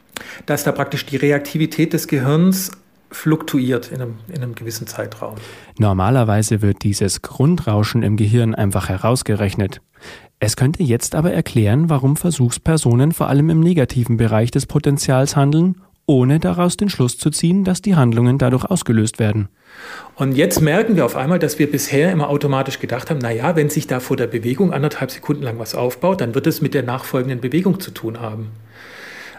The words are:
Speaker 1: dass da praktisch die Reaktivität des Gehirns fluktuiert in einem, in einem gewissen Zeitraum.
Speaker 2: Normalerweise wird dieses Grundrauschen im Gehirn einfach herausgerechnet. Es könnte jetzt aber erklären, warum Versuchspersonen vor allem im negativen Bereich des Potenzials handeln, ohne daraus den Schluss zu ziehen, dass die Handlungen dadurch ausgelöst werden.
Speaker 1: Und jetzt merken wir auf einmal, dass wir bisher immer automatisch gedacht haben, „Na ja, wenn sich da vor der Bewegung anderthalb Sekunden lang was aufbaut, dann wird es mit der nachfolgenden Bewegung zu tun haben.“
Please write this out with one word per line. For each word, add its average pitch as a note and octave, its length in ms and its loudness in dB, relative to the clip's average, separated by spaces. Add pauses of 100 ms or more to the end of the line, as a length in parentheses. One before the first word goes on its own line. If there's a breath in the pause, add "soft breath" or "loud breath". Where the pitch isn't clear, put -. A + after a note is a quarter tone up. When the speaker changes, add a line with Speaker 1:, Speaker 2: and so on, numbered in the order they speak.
(460 loud breath)
Speaker 1:
dass - 180 -2
da C#3+ 80 0
praktisch C#3 340 -6
die C#3+ 100 -4
Reaktivität D3 760 0
des D#3+ 160 -2
Gehirns D#3+ 640 2 (380)
fluktuiert C3 840 -2
in C3 100 -8
einem, A#2 120 -8 (140)
in E3 140 -8
einem A#2 140 -8
gewissen A2+ 320 -10
Zeitraum. A2 480 -10 (420 loud breath)
Speaker 2:
Normalerweise G#2+ 840 2
wird G2+ 200 0
dieses G2+ 400 -2
Grundrauschen A#2 800 0
im G#2 140 0
Gehirn A2+ 400 2
einfach G2 320 0
herausgerechnet. G2+ 920 -2 (600 loud breath)
Es G#2+ 160 -2
könnte D3+ 260 0
jetzt A#2+ 320 0
aber D#3 180 2
erklären, C3 580 2
warum C#3 260 2
Versuchspersonen D3 960 2
vor - 160 -2
allem C#3+ 220 2
im D#3+ 100 4
negativen C3 560 2
Bereich A2+ 360 2
des C3+ 140 -2
Potenzials C#3 680 0
handeln, D#3 460 2 (260 soft breath)
ohne C3+ 320 4
daraus F3 380 0
den G#3 120 -2
Schluss B2+ 300 -2
zu D#3 120 -2
ziehen, F3+ 340 2
dass F#3 180 0
die G3 140 2
Handlungen B2 420 4
dadurch B2+ 260 2
ausgelöst A2+ 540 0
werden. G#2+ 300 0 (640 loud breath)
Speaker 1:
Und C3+ 180 -2
jetzt C#3+ 280 2
merken F3+ 360 4
wir D3+ 80 4
auf A#2 120 -2
einmal, D#3 220 0
dass D3+ 200 0
wir D3 120 2
bisher C#3+ 420 0
immer D3+ 180 0
automatisch C#3 480 0
gedacht - 320 -6
haben, D#3 100 -2
„Na A#2+ 100 -2
ja, C3+ 260 -2
wenn D3 120 4
sich D3 180 -2
da B2+ 140 -2
vor C3 160 -2
der B2 100 0
Bewegung B2 460 0
anderthalb C#3 380 -4
Sekunden D3 320 -6
lang A2+ 160 -6
was A#2 160 -10
aufbaut, B2+ 460 -2
dann A#2 140 -4
wird B2+ 120 -2
es D#3 160 0
mit C#3 100 0
der C#3 100 0
nachfolgenden B2+ 580 -4
Bewegung E3+ 400 0
zu - 100 -12
tun A2+ 300 -8
haben.“ A2 280 -8 (920 loud breath)